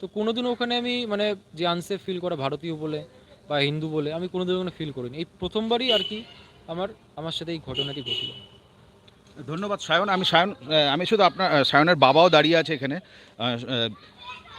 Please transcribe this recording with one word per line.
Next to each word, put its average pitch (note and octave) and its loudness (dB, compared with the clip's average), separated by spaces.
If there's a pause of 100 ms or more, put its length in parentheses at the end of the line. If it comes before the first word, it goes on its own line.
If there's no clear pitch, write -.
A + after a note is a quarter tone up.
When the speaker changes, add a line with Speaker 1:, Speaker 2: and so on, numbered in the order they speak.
Speaker 1:
তো F#3 -10
কোনোদিনও A3+ -2
ওখানে A#3+ -2
আমি B3 -2
মানে G#3 0 (180)
যে E3+ -2
আনসেফ F3 -2
ফিল F#3 -4
করা F3 -4
ভারতীয় D3 -4
বলে D3+ -6 (460)
বা D3 0
হিন্দু D3+ 0
বলে D3+ -2
আমি E3+ -6
কোনোদিন F3+ -4
ওখানে F#3 -4
ফিল D#3 -8
করিনি। B2+ -10
এই E3 -6 (140)
প্রথমবারই A3+ -2
আর G3+ 2
কি G#3+ -10 (440)
আমার, F3 -6 (260)
আমার D#3+ -8
সাথে D#3+ -8
এই E3 -6
ঘটনাটি C#3 -8
ঘটল। - -6 (1160)
Speaker 2:
ধন্যবাদ F#3+ -6
সায়ন। F3 0
আমি F#3+ 0
সায়ন, F3 4
আহ, C#3+ 0
আমি E3+ 0
শুধু G3+ 4
আপনার, F3 2
আহ, C#3+ 6
সায়নের D#3 6
বাবাও C#3+ 8
দাঁড়িয়ে D#3+ 6
আছে D#3+ 0
এখানে। C#3 -4
আহ, - -10
আহ, A#2+ -2 (640)